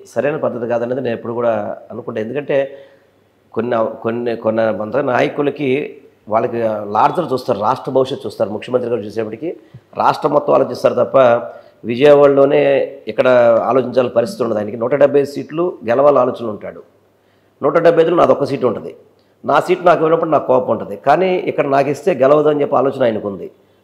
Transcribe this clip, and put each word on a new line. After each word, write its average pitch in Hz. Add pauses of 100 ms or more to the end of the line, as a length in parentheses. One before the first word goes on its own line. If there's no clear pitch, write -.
సరైన 143
పద్ధతి 120
కాదనేది 120
నేను 120
ఎప్పుడు 113
కూడా 110 (140)
అనుకుంటా. 113
ఎందుకంటే 135 (760)
కొన్ని, 113
కొన్ని, 117
కొంతమంది 110
నాయకులకి 139 (320)
వాళ్ళకి 113 (360)
లార్జర్ 147
చూస్తారు, 120
రాష్ట్ర 127
భవిష్యత్తు 131
చూస్తారు. 104
ముఖ్యమంత్రి 117
గారు 113
చూసేప్పటికీ 110 (480)
రాష్ట్రం 139
మొత్తం 147
ఆలోచిస్తారు 123
తప్ప 120 (680)
విజయవాడలోనే 139 (140)
ఇక్కడ 127 (360)
ఆలోచించాల్సిన 120
పరిస్థితి 117
ఉండదు 110
ఆయనకి. 104
నూట 127
డెబ్బై 139
సీట్లు 151 (120)
గెలవాలని 139
ఆలోచన 120
ఉంటాడు. 98 (800)
నూట 156
డెబ్బై 160
ఐదులో 170
నాది 139
ఒక్క 143
సీటు 127
ఉంటుంది. - (500)
నా 139
సీటు 180
నాకు 170
ఇవ్వనప్పుడు 160
నాకు 143
కోపం 127
ఉంటుంది. 98
కానీ 180
ఇక్కడ 147
నాకు 139
ఇస్తే -
గెలవదు 143
అని 147
చెప్పి 143
ఆలోచన 131
ఆయనకు 104
ఉంది. 85 (320)